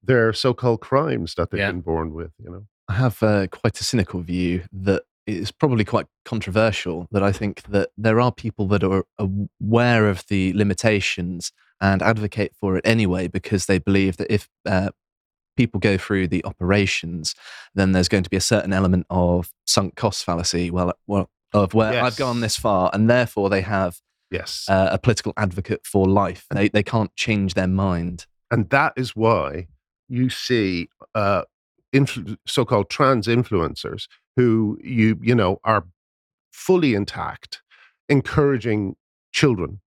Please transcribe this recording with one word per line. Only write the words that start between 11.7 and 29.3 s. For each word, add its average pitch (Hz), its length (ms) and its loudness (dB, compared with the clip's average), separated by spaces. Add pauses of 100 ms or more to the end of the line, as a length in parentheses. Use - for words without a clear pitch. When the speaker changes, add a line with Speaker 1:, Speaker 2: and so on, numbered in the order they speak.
Speaker 3:
and 98 220 2
advocate 104 580 -2
for 95 160 0
it - 80 -2
anyway 92 440 2
because 95 380 -4
they 95 120 2
believe 98 380 2
that - 140 -6
if, 104 180 -2 (180)
uh, 95 240 0 (680)
people 113 220 0
go 98 180 2
through 95 300 0
the 87 180 -2
operations, 90 880 -2 (400)
then 95 180 2
there's 92 160 4
going 95 160 2
to - 60 -10
be 98 60 -2
a 95 40 0
certain 98 320 0
element 92 380 2
of 87 420 0 (120)
sunk 98 300 0
cost - 300 -2
fallacy, 87 460 -2
well, 90 220 0 (140)
well, 98 240 -2 (240)
of 101 180 2
where 110 200 2
Speaker 1:
Yes. 120 120 0
Speaker 3:
I've 120 120 -2
gone 123 240 -2
this 113 160 -2
far, 95 360 2
and 110 160 2
therefore 117 420 2
they 98 100 2
have, 95 400 -2 (300)
Speaker 1:
Yes. - 380 -8
Speaker 3:
uh, 95 220 4
a - 80 -2
political - 380 -2
advocate 98 500 -4
for 95 220 2
life. 95 420 0
They, 104 180 0
they 104 140 2
can't 107 320 -2
change 101 400 -2
their 95 140 0
mind. 90 580 -2 (240)
Speaker 1:
And 113 200 0
that 143 260 2
is 127 180 -6
why 92 540 0 (400)